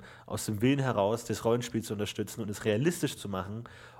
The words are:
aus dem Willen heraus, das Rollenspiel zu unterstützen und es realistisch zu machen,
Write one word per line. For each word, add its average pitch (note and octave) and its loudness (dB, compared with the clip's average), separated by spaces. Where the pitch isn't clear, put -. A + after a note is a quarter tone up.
aus - -4
dem G#2+ -2
Willen C3+ 6
heraus, A#2 2
das - -4
Rollenspiel A2+ 2
zu A2 -6
unterstützen G#2 -4
und G2 -4
es G#2 -8
realistisch C3+ 2
zu - -10
machen, G2+ -4